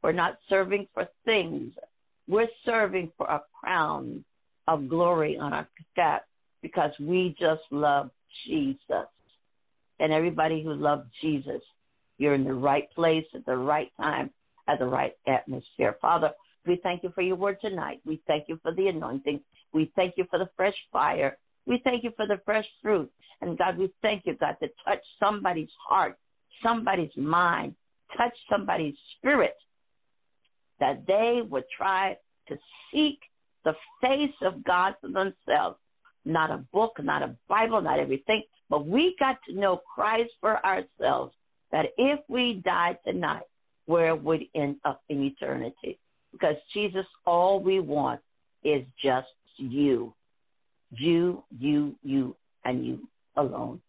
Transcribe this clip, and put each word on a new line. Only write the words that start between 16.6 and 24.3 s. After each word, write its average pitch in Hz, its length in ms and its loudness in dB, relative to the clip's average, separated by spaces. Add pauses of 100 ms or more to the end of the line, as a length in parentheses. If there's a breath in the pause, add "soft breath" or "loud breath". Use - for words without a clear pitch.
we 175 120 0
thank 175 260 -6
you 185 60 -6
for 180 120 -6
your 185 140 0
word 196 260 -4
tonight. 170 440 -6
We 156 220 -6
thank 151 220 0
you 160 140 -6
for 165 100 -2
the 190 140 0
anointing. 143 540 -4 (300 soft breath)
We 156 240 0
thank 185 220 0
you 185 120 0
for 175 100 0
the 180 180 -2
fresh 196 180 2 (160)
fire. 143 460 0 (280)
We 247 180 0
thank 247 200 0
you 233 140 -6
for 208 100 -2
the 202 180 0
fresh 214 220 0 (140)
fruit. 190 300 0 (280 soft breath)
And 170 180 -6
God, 180 200 0
we 185 240 -2
thank 214 240 0
you, 156 100 -4